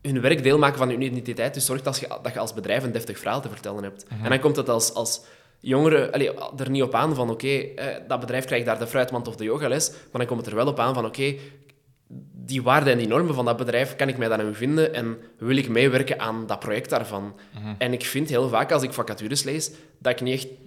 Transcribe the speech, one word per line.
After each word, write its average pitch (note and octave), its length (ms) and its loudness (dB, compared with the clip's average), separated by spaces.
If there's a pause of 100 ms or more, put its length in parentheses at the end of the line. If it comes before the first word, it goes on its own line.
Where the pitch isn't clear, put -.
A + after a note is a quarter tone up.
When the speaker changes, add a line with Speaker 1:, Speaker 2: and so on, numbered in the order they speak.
Speaker 1:
hun C3+ 200 -2
werk C#3 220 4
deel C#3 140 6
maken C#3+ 200 4
van B2+ 120 2
hun B2 120 0
identiteit, A#2+ 520 -4
dus C3+ 120 -2
zorg C3+ 160 -2
dat C3+ 180 -2
je, - 80 -6 (160)
dat A#2 100 -4
je A2 60 -6
als A2 140 -4
bedrijf A2 300 0
een A#2+ 80 -2
deftig A2 280 -6
verhaal B2 220 -2
te A#2+ 80 -8
vertellen G2+ 340 -8
hebt. - 260 -12
Speaker 2:
Mhm. A2 140 -8
Speaker 1:
En A#2+ 60 -2
dan C3 100 4
komt D3 160 4
het C3+ 140 0
als, A2+ 240 2
als - 280 -2 (380)
jongeren, C#3+ 520 4
allee, C#3 200 2 (260)
er C3 120 -6
niet C3+ 140 2
op A#2+ 100 0
aan C#3+ 220 4
van: B2 140 0
"Oké, A#2+ 180 -4 (100)
eh, - 280 -6 (220)
dat B2+ 120 -2
bedrijf B2 260 -4
krijgt A#2+ 200 0
daar A2 140 0
de A2+ 80 -4
fruitmand A#2+ 400 0
of A2 80 -10
de A2 80 -8
yogales", C3+ 460 0
maar - 80 -12 (140)
dan B2 140 -2
komt A#2+ 140 -2
het G#2+ 100 -8
er G2+ 60 -6
wel B2 120 4
op C#3 120 -2
aan B2 140 2
van: A#2+ 120 0
"Oké, C3+ 300 -2 (1000)
die B2 300 -6
waarden C3+ 300 6
en A#2 60 4
die A2+ 80 0
normen D3 280 2
van B2 100 0
dat A#2 120 2
bedrijf, B2 380 0
kan C#3 120 0
ik B2 100 -2
mij A#2 100 2
daarin G#2+ 260 0
vinden D3 400 2
en A2+ 240 -4 (200)
wil B2 200 0
ik C3+ 120 0
meewerken B2 500 4
aan A2 280 -4
dat G2+ 120 -4
project A2+ 300 -4
daarvan?" G#2 440 -2 (200)
Speaker 2:
Mhm. G#2+ 240 -10
Speaker 1:
En B2 160 0
ik B2 120 -4
vind D3 240 -2
heel B2+ 200 2
vaak, B2 220 2
als C#3+ 120 4
ik C3 100 -4
vacatures A2 500 -4
lees, D3+ 280 -4 (280)
dat B2 120 2
ik B2 100 -2
niet B2+ 120 0
echt C3 140 -4 (200)